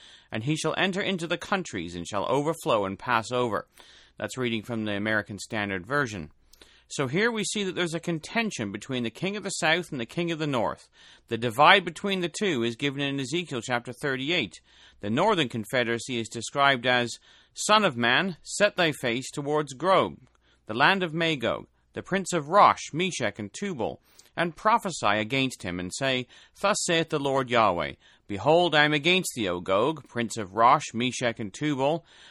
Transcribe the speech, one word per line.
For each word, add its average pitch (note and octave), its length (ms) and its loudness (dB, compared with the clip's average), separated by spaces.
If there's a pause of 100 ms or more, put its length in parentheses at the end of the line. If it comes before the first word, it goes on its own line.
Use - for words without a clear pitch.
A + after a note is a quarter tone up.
(300)
And A2 140 -4
he D#3 100 0
shall D#3 220 -2
enter F#3 240 0
into F3 260 -4
the E3+ 120 -2
countries F2+ 580 -6
and F2 100 -8
shall G2+ 200 -2
overflow C#3+ 580 0
and F#2+ 140 -4
pass A#2 340 -2
over." B2 360 -2 (480)
That's G#2 220 -8
reading A#2 240 -2
from A2 220 -6
the G#2 100 -2
American G#2 460 -2
Standard G2+ 480 -6
Version. A2 420 -4 (560)
So C#3 220 -2
here G#3 240 0
we A3 100 -2
see G3+ 220 -4
that F#3 100 -4
there's E3+ 200 -2
a E3+ 40 -2
contention E3 720 -4
between A#2+ 320 -6
the A2+ 80 -2
king G3 260 -6
of G3+ 60 -10
the F#3+ 80 -6
south E3+ 400 0
and C#3 100 -6
the A2+ 60 -6
king E3+ 240 -4
of D#3+ 80 -4
the D#3 80 -4
north. A#2 420 -2 (380)
The A#2 100 -4
divide C#3+ 480 6
between F#3 360 -4
the F3 80 -2
two D#3 340 0
is A#2 140 -2
given C#3 240 -4
in C#3 180 -2
Ezekiel C#3 420 -4
chapter A#2+ 320 -4
thirty-eight. C#3 600 -4 (460)
The G#2 100 -4
northern D#3+ 380 2
confederacy A#2 720 -2
is G#2+ 80 -6
described C3 580 0
as, B2 320 0 (360)
"Son G#3+ 300 4
of C#3 120 0
man, C3+ 480 2
set - 320 0
thy D#3+ 160 2
face B2+ 400 -4
towards D3 400 -2
Gog, C3+ 440 2 (500)
the A2 80 -6
land F3 280 4
of E3 100 -2
Magog, C#3+ 540 0 (280)
the - 100 -6
prince F#3 280 -4
of D#3 140 -2
Rosh, E3 460 6
Meshech, C#3+ 480 -2
and G2+ 120 -10
Tubal, B2+ 480 -4 (360)
and E3+ 180 -2
prophesy G#3+ 520 0
against A2 580 0
him, F2+ 160 -4
and F2+ 120 -6
say, B2+ 360 -2 (320)
Thus G3+ 240 2
saith E3 240 2
the D3+ 100 0
Lord C3+ 320 0
Yahweh, F2+ 440 4 (320)
Behold, D3 480 4
I D3 100 8
am D3+ 100 4
against F3 420 2
thee, G#2 120 0
O F2+ 120 0
Gog, A2+ 480 0
prince A#2 300 -6
of G2 160 -8
Rosh, B2 400 4
Meshech, A#2+ 440 -2
and G#2+ 140 -8
Tubal, D3 540 -2 (240)